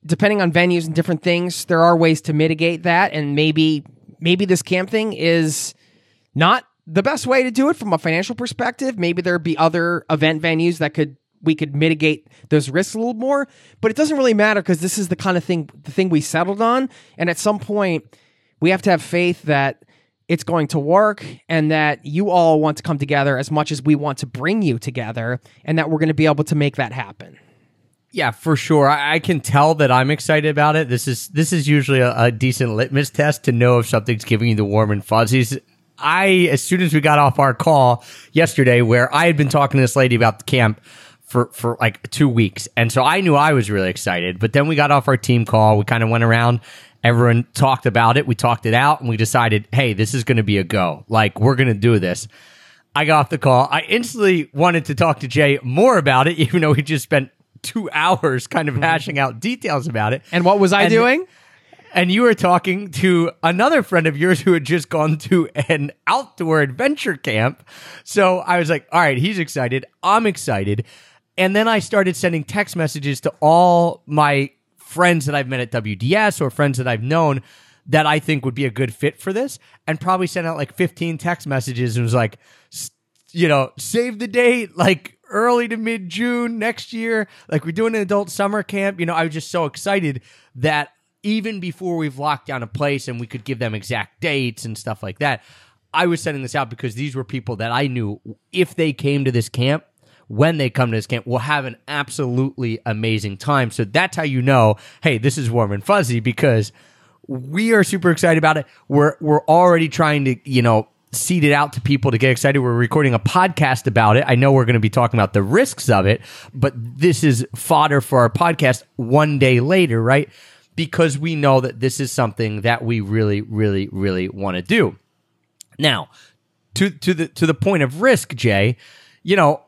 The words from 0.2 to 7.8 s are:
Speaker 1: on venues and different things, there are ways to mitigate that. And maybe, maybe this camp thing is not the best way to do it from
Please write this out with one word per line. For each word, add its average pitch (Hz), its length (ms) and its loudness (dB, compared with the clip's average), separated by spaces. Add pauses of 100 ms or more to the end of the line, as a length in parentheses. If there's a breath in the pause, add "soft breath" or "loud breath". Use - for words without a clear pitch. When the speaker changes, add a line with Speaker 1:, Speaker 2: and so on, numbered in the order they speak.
Speaker 1:
on 175 100 0
venues 175 360 0
and 156 80 -6
different 165 260 -2
things, 175 440 -4
there 165 160 2
are 170 140 6
ways 160 260 2
to 156 120 -6
mitigate 160 480 0
that. 175 320 0
And 147 220 -4
maybe, 156 480 0 (360)
maybe 180 260 0
this 180 180 0
camp 185 260 -4
thing 220 240 -4
is 165 640 -2 (580)
not 190 320 2 (220)
the 165 160 -2
best 262 240 -2
way 262 160 2
to 254 80 -2
do 269 180 2
it - 60 0
from 208 180 -4